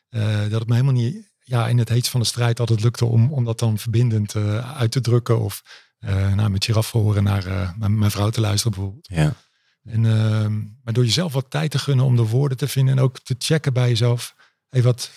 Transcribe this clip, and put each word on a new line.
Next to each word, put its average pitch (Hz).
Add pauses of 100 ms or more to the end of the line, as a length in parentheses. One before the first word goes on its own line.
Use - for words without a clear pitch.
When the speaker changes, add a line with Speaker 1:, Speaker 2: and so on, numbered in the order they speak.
Speaker 1:
Eh, 107
dat 104
het 110
me 117
helemaal 131
niet, 135 (120)
ja, 117
in 120
het 117
heetst 120
van 123
de 113
strijd 120
altijd 113
lukte 117
om, 117
om 135
dat 113
dan 110
verbindend, 113
eh, 107
uit 117
te 131
drukken 117
of, 101 (360)
eh, 101 (200)
naar 104
mijn 95
giraffe 110
horen, 104
naar, 98
eh, 95
mijn, 107
mijn 104
vrouw 104
te 110
luisteren 104
bijvoorbeeld. 98
Speaker 2:
Ja. 92 (500)
Speaker 1:
En, 113
ehm, 110 (240)
maar 117
door 123
jezelf 123
wat 131
tijd 151
te 139
gunnen 131
om 127
de 117
woorden 131
te -
vinden 131
en 131
ook 131
te -
checken 151
bij 123
jezelf. 120 (340)
Hey, 127
wat, 123